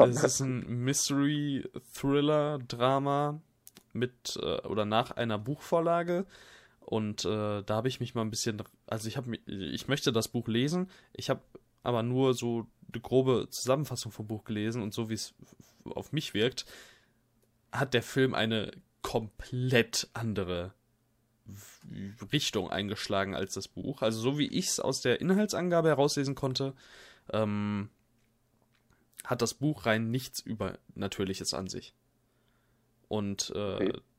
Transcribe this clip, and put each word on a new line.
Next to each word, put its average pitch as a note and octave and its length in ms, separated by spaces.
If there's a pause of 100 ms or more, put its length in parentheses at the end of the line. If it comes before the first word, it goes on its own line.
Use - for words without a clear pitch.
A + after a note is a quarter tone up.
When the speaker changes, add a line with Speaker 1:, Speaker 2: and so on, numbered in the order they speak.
Speaker 1:
es B2 140
ist - 180
ein C3 200 (240)
Mystery-Thriller-Drama C#3+ 2500 (520)
mit, - 480
äh, - 260
oder G#2 180
nach A2 280
einer A2+ 260
Buchvorlage. E3+ 880 (540)
Und, G#2+ 440
äh, G#2 380
da G#2+ 120
habe A2+ 140
ich B2+ 120
mich A#2+ 140
mal A2+ 80
ein A2 80
bisschen, G#2+ 320 (240)
also A2 220
ich - 80
hab B2+ 100
mi-, A#2 200
ich F#2 420
möchte C3+ 240
das A2 160
Buch A#2+ 200
lesen, D3 420 (220)
ich - 180
hab B2+ 120 (400)
aber A#2+ 200
nur B2+ 320
so A#2 320 (260)
eine A#2 80
grobe C3 500
Zusammenfassung C3 600
vom G#2+ 140
Buch G#2+ 180
gelesen A2 380
und G#2+ 120
so A2+ 140
wie A2+ 60
es - 280
f-, - 140 (400)
auf - 160
mich D3 220
wirkt, A2 320 (1080)
hat B2+ 220
der A#2 80
Film C3 320
eine A2 360 (320)
komplett B2 1080
andere F#2+ 640 (720)
W-, G2 680 (200)
Richtung G#2 380
eingeschlagen G2 640
als F#2+ 200
das G2 140
Buch. - 340
Also A2+ 180
so C#3 180
wie D3 80
ich's - 340
aus C3 200
der B2 200
Inhaltsangabe F3 680
herauslesen C#3+ 480
konnte, C3+ 380 (580)
ähm, G#2 560 (1400)
hat A#2+ 160
das A2+ 140
Buch D3+ 320
rein A2+ 240
nichts B2+ 300
Übernatürliches G2 1120
an F#2+ 140
sich. F#2 260 (1120)
Und, G2+ 460
äh, G2 200
Speaker 2:
Okay. G2 180 (260)